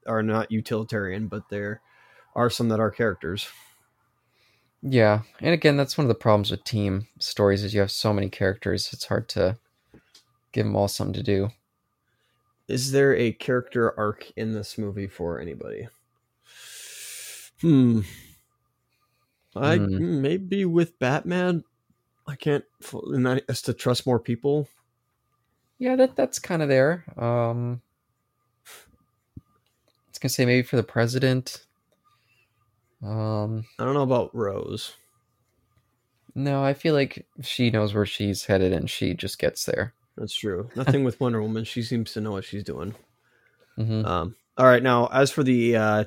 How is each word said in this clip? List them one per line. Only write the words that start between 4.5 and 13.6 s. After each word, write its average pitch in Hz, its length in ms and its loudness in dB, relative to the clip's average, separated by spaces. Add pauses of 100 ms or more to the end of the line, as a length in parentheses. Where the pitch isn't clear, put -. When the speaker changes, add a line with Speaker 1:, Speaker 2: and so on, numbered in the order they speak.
Speaker 2:
Yeah, 110 400 4 (180)
and 151 120 2
again, 151 240 4
that's 139 220 -2
one 147 80 2
of - 20 2
the 113 60 4
problems 104 360 2
with 101 140 -8
team 101 420 -2 (120)
stories 101 440 2
is 101 120 -4
you 101 60 2
have 98 100 2
so 107 240 0
many 98 160 -2
characters, 95 640 -2
it's - 100 -12
hard 113 260 -4
to 98 280 0 (920)
give 110 120 0
'em 104 100 -2
all 101 140 2
something 98 260 -4
to 98 80 -6
do. 101 280 0 (1160)
Speaker 1:
Is 131 260 -4
there 139 220 6
a 113 180 2
character 123 640 -2